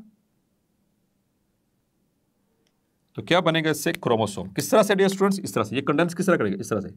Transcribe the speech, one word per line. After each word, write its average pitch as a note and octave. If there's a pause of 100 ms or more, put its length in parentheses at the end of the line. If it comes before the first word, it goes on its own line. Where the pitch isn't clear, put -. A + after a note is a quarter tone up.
(3250)
तो G#2+
क्या D#3+
बनेगा D#3+
इससे? -
क्रोमोसोम। G#2+
किस -
तरह A3
से, G#3
डियर G3
स्टूडेंट्स? G3
इस -
तरह A2+
से। A2
ये C3+
कंडेंस D#3+
किस -
तरह F3
करेगा? G2+
इस -
तरह G#2+
से। F#2+